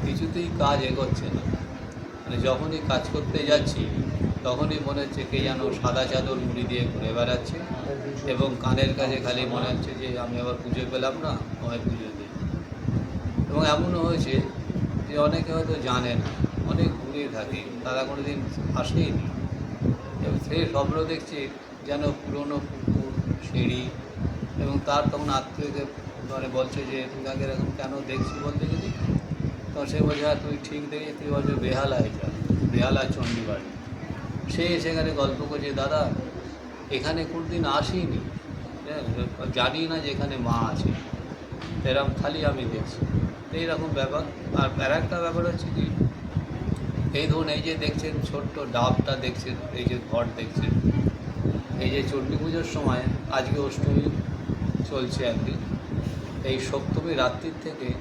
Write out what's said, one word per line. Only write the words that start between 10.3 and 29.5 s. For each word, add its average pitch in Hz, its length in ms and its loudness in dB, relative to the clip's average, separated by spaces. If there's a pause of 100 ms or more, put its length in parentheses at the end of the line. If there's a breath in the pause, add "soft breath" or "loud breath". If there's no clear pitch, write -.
আবার 123 120 0 (100)
পুজো 123 280 -2
পেলাম 131 300 0
না, 156 80 -2
আমায় 120 540 -4
পুজো 113 340 0
দিই।" 101 100 -10 (1200)
এবং 151 180 4
এমনও 170 320 4
হয়েছে 165 420 2 (680)
যে 147 80 -2
অনেকে 160 360 4
হয়তো 160 200 2 (100)
জানে 123 320 2
না, - 320 2 (220)
অনেক - 180 4
দূরে 143 460 -4
থাকে, 107 300 -4 (200)
তারা 131 200 0
কোনো 139 180 -4
দিন 139 200 -2 (340)
আসেই - 360 2
নি। - 160 0 (1000)
এবং - 140 2 (100)
সে 165 160 2
স্বপ্ন 151 400 2
দেখছে 151 420 -4 (380)
যেন 143 160 -2
পুরনো 143 560 -2
পুকুর, - 540 0 (400)
সিঁড়ি, 127 380 2 (720)
এবং 139 220 2
তার 143 260 4
তখন 143 180 -2
আত্মীয়কে 139 560 -2 (480)
মানে 131 200 -4
বলছে 131 260 0 (120)
যে, 131 120 -2 (100)
"তুমি 131 140 -6
আগে 135 160 -2
এরকম 135 220 0 (120)
কেন 135 140 -4 (160)
দেখছি?" 131 360 -2
বলতে 143 220 0
গেলে - 520 0 (580)